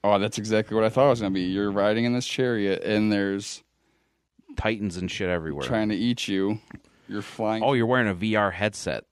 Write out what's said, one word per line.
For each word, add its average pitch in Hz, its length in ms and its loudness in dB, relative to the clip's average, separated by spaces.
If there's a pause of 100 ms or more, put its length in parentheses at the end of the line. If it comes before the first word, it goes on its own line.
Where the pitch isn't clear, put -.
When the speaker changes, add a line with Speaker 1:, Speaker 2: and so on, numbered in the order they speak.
Speaker 1:
Oh, 101 160 4
that's 104 180 -2
exactly 107 360 0
what 110 120 4
I 110 40 4
thought 131 180 4
it - 20 6
was 120 120 2
gonna 98 120 0
be. 95 100 0
You're 98 280 0
riding 107 340 2
in 120 80 0
this 123 120 -2
chariot, 110 580 0
and 107 280 2
there's 98 500 -2 (920)
Speaker 2:
Titans 104 420 -2
and 90 140 -6
shit 95 180 -4
everywhere. 78 380 -4
Speaker 1:
trying 110 220 0
to 107 60 -2
eat 120 320 -2
you. 98 320 0 (500)
You're 101 120 -6
flying. 110 400 -4
Speaker 2:
Oh, 131 120 2
you're 117 140 2
wearing 123 200 2
a 98 60 0
V 107 220 -2
R 104 160 2
headset. 90 600 -4